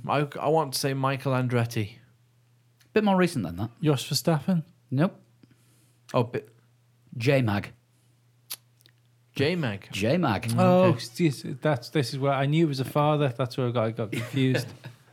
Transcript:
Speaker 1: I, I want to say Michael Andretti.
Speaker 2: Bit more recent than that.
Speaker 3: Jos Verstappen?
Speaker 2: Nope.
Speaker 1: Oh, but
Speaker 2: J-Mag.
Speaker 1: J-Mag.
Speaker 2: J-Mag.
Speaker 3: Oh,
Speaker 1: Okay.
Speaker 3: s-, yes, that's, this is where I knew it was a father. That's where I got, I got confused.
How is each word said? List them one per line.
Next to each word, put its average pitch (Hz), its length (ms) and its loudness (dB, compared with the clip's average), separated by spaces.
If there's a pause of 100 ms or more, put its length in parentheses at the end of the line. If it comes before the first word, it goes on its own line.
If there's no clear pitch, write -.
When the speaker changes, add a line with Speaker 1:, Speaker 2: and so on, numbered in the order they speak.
Speaker 1:
I, 143 200 0 (120)
I - 80 -2
want 151 260 0
to - 60 -4
say 139 140 -2
Michael 135 400 -2
Andretti. 120 600 -2 (1000)
Speaker 2:
Bit 220 100 2
more 196 140 4
recent 175 280 2
than 85 120 -8
that. 101 120 -4 (120)
Speaker 3:
Jos 147 280 2
Verstappen? 160 540 0 (260)
Speaker 2:
Nope. 156 300 0 (920)
Speaker 1:
Oh, 127 100 2
but 117 240 -8 (720)
Speaker 2:
J-Mag. 113 540 2 (1600)
Speaker 1:
J-Mag. 139 560 -2
Speaker 2:
J-Mag. 117 680 0
Speaker 3:
Oh, 185 260 6
Speaker 1:
Okay. 180 140 6
Speaker 3:
s-, - 220 -12
yes, 156 240 0 (160)
that's, 147 300 -2
this 143 240 -2
is 135 60 -6
where 139 120 0
I 135 140 0
knew 156 200 2
it 151 40 2
was 135 100 -4
a 123 60 -2
father. 147 520 2
That's 123 200 -4
where 127 100 0
I 120 40 -2
got, 117 120 0
I 113 80 -2
got 113 200 -6
confused. 127 560 0 (460)